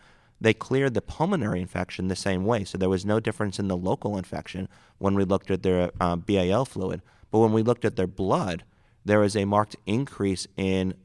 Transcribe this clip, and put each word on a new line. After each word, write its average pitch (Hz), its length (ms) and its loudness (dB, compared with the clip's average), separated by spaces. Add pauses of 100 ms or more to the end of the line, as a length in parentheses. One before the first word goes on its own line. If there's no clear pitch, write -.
(420)
They 110 120 6
cleared 135 400 -2
the 107 80 -2
pulmonary 151 580 -2
infection 92 480 -6
the 92 80 0
same 95 300 0
way, 110 180 0
so - 140 -8
there 92 120 2
was 95 160 0
no 107 140 2
difference 107 400 -4
in 101 80 -4
the 92 80 -2
local 101 420 -2
infection 92 520 -8 (280)
when 98 180 0
we 98 100 2
looked 95 260 0
at 92 120 -2
their, 90 360 2
uh, 87 160 2
B 92 220 0
A 90 120 2
L 117 160 2
fluid. 92 360 -6 (280)
But 110 100 2
when 113 120 6
we 110 100 4
looked 117 220 0
at 107 120 0
their 92 120 0
blood, 95 560 -2 (400)
there 104 160 4
was 104 160 4
a 98 100 2
marked 104 300 2 (100)
increase 101 720 -2
in 95 380 0 (120)